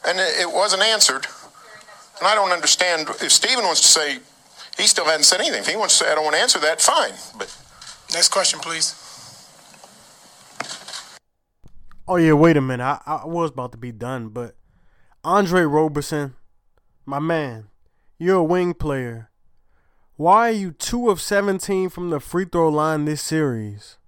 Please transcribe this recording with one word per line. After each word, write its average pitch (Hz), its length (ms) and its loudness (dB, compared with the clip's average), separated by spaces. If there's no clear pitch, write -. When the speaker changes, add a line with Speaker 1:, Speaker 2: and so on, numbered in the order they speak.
Speaker 1:
and 180 120 0
it, 170 220 -2
it 175 120 -2
wasn't 190 300 0
answered. 208 420 2
And 175 100 0
I 208 60 4
don't 196 180 2
understand 165 560 0
if - 100 0
Steven 240 320 2
wants 165 160 2
to - 60 4
say, 147 320 2
he 202 100 0
still 175 200 2
hasn't 151 180 2
said 185 160 4
anything. 269 200 -2
If - 80 -4
he - 80 -2
wants 208 220 2
to - 60 2
say, - 80 0
"I - 20 2
don't 156 100 0
wanna 151 120 0
answer 208 220 2
that," 160 220 0
fine. 277 320 2
But 98 180 -10
Speaker 2:
Next 170 160 2
question, 180 320 0
please. 160 340 -6
Speaker 3:
Oh, 185 80 0
yeah, 165 160 6
wait 156 240 8
a 147 40 4
minute. 127 240 -4
I, 139 220 -2
I 151 200 -6
was 165 240 -2
about 123 220 -10
to 120 60 -20
be 120 140 -12
done, 117 380 -10
but 117 260 -12
Andre 180 400 4
Roberson, 147 720 0
my 139 140 -4
man, 143 480 -4
you're 185 200 2
a 170 60 4
wing 175 300 0
player. 123 560 -6
Why 202 320 4
are 226 40 0
you 196 200 -4
two 240 360 -2
of 185 120 0
seventeen 196 680 0
from 180 220 -8
the 151 100 -2
free 180 240 -4
throw 165 240 2
line 151 360 0
this 151 180 -4
series? 117 760 -4